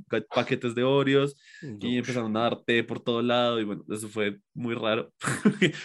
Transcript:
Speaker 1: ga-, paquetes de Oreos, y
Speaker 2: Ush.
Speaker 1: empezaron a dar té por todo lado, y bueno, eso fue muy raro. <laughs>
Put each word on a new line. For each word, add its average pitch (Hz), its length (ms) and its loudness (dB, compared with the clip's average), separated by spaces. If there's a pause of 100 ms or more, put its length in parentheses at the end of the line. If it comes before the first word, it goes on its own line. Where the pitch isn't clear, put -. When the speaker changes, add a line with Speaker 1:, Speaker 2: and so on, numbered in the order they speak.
(100)
Speaker 1:
ga-, 110 240 0
paquetes 123 400 0
de 120 80 0
Oreos, 139 540 4 (260)
y 151 60 -12 (240)
Speaker 2:
Ush. 123 60 0
Speaker 1:
empezaron 117 380 -2
a 113 40 2
dar 117 240 2
té 117 180 4
por 113 180 -6
todo 117 220 0
lado, 120 380 2
y 107 40 0
bueno, 101 240 -8
eso 107 200 -6
fue 104 320 -4 (120)
muy 117 220 -4
raro. 113 460 -2
<laughs> 170 540 2 (100)